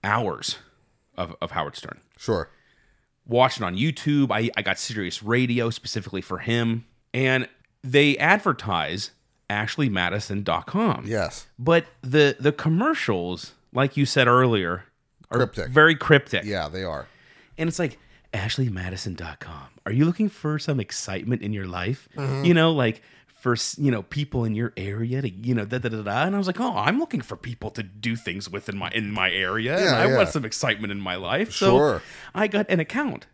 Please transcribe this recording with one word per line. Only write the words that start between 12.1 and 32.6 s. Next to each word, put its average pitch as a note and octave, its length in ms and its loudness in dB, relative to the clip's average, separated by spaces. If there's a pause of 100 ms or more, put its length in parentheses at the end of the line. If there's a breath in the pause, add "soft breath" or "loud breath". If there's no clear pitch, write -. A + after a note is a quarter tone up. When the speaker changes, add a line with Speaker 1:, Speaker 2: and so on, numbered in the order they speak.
Speaker 1:
the C#3+ 140 2
commercials, D3+ 1000 0 (200)
like C3+ 240 0
you C#3+ 100 4
said B2+ 220 4
earlier, A2+ 560 4 (460)
are A#2+ 80 0
Speaker 2:
Cryptic. G#2+ 320 -2
Speaker 1:
very D3+ 240 8
cryptic. C3+ 500 4
Speaker 2:
Yeah, F#2+ 240 -4
they F#2 160 -6
are. D#2 220 -8 (520 soft breath)
Speaker 1:
And E3 100 0
it's D#3+ 100 -4
like, D#3 200 -2 (340 soft breath)
ashley A2 380 -2
madison F#2 440 -6
dot D#2+ 260 -12
com. D2+ 260 -16 (180)
Are G2 80 -4
you C3+ 140 6
looking F#3+ 240 0
for D3+ 280 -4
some C#3 220 -2
excitement G2+ 640 -4
in G#2 100 -4
your G2 140 -6
life? F2+ 500 -6
Speaker 2:
Mm-hmm. C3+ 280 -4
Speaker 1:
You F3 100 6
know, E3 180 4
like, B2 300 0 (380 soft breath)
for B2 140 2
s-, - 220 -4
you C#3+ 140 2
know, G#2+ 140 -2
people C#3 400 -4
in A2 100 -2
your A2+ 220 -4
area A2+ 440 -4
to, C3+ 80 -4
you G#2+ 260 -4
know, A2 100 0
da, A#2+ 140 -4
da, A#2 100 -4
da, A2 140 -4
da. G#2 220 -2
And F#3+ 100 0
I G3+ 40 0
was G3 80 0
like, F#3 140 -4
"Oh, A#3+ 160 -2
I'm D3 240 0
looking D4 200 -4
for - 160 -10
people A#2 360 -10
to A2+ 100 -8
do G#2 320 -4
things G2 340 -8
with G2 200 -10
in G2+ 100 -6
my, F2 120 -6
in G#2+ 200 -4
my F#2 220 0
area. G2+ 440 -2
And G3 80 2
Speaker 2:
Yeah, C#3 140 4
Speaker 1:
I - 80 4
Speaker 2:
yeah. C3 100 4
Speaker 1:
want G3 120 4
some C#3+ 160 -4
excitement G#2+ 480 -2
in G2+ 80 -6
my F#2 160 -4
life." A#2 360 -2
So F#3+ 240 4
Speaker 2:
Sure. C3+ 260 4 (320 loud breath)
Speaker 1:
I G#3 120 0
got G3+ 240 0